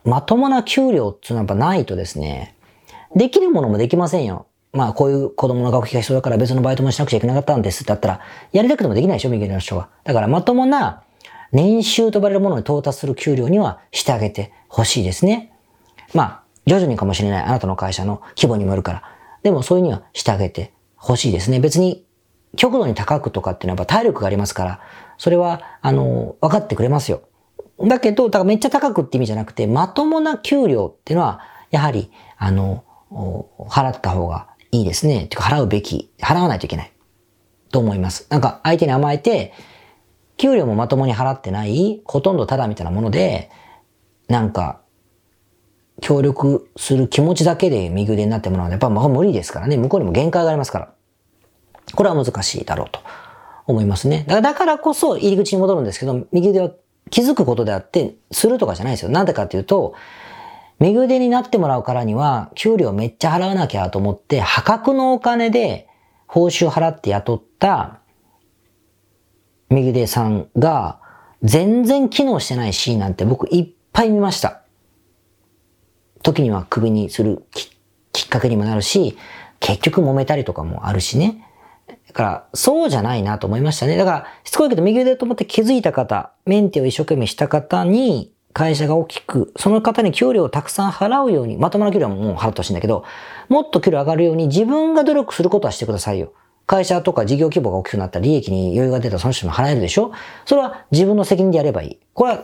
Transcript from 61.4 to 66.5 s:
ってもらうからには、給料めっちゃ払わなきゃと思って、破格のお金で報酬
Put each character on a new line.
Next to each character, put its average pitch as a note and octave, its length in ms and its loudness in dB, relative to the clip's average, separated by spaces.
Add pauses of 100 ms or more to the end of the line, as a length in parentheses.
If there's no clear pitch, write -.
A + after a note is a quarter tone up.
っ - 80 -8
て A#3 80 0
も E3+ 100 2
ら C3 100 0
う A#2 60 -4
か B2+ 100 -4
ら B2 100 -2
に G#2+ 120 -2
は、 B2+ 400 -2
給 A3 220 0
料 C3 140 2
め G#2 140 -2
っ A#2 100 -6
ち - 100 -4
ゃ D#3 60 2
払 F#3 160 0
わ F#3+ 80 -2
な F3 120 0
き - 100 -6
ゃ F#2 140 -2
と G2 80 -2
思 G2 140 0
っ - 60 -12
て、 C3 220 -2
破 - 220 -2
格 A3+ 300 2
の C4 200 2
お B3 60 0
金 A#3 320 0
で G#3 360 -2 (400)
報 E3+ 180 2
酬 F3 220 0